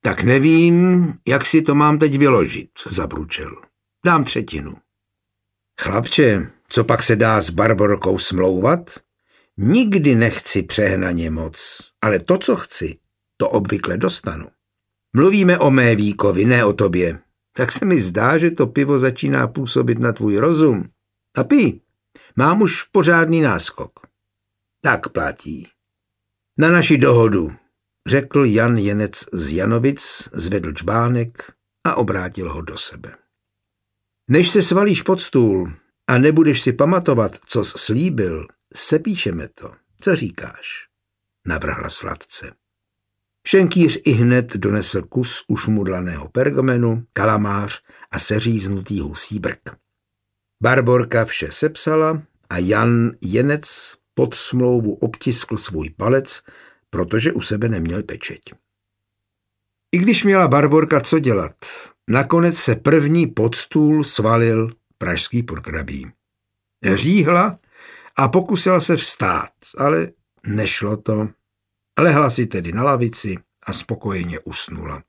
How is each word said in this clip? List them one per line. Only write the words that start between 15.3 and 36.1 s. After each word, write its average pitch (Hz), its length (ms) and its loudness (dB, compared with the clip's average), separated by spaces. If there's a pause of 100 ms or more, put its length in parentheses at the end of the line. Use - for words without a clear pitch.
o 143 120 4
Mévíkovi, 104 760 2
ne 120 200 4
o 104 80 4
tobě. 87 460 0 (340)
Tak 123 180 -2
se - 140 -6
mi 175 160 4
zdá, 107 360 0
že 165 140 2
to 139 160 0
pivo 139 320 0
začíná 131 480 0
působit 120 520 -2
na 120 140 0
tvůj 104 240 0
rozum. 147 520 2 (460)
A 135 80 -2
pij, 202 380 2 (540)
mám 165 260 4
už - 220 0
pořádný 165 580 2
náskok. - 580 -4 (840)
Tak - 280 0
platí. 80 580 -8 (920)
Na 160 140 4
naši 160 260 4
dohodu, 113 540 4 (560)
řekl 139 380 2
Jan 113 320 2
Jenec 104 560 -2
z 78 200 -6
Janovic, 117 800 -2
zvedl 85 380 -4
džbánek 117 800 -2 (320)
a - 120 -2
obrátil 92 580 -4
ho 78 80 -8
do 80 160 -12
sebe. - 380 -14 (1120)
Než 165 220 4
se 196 140 2
svalíš 196 380 2
pod 180 200 0
stůl 95 520 0 (340)
a 127 100 2